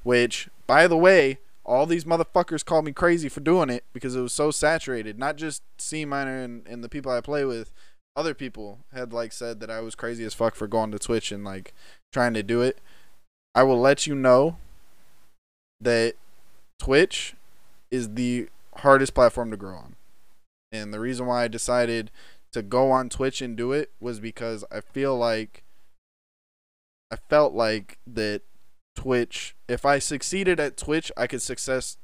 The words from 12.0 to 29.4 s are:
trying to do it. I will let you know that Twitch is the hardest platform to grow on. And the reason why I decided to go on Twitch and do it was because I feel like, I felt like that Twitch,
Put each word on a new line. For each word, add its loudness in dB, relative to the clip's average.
trying 2
to 0
do 2
it. 0
I 8
will 6
let 6
you -2
know 6
that 2
Twitch 2
is -4
the -2
hardest 6
platform 4
to -8
grow -14
on. -16
And -10
the -8
reason -4
why 2
I 2
decided 0
to -4
go 4
on 2
Twitch -2
and -6
do -4
it -2
was -8
because -8
I -8
feel -2
like, -2
I -10
felt 6
like -2
that -4
Twitch, -2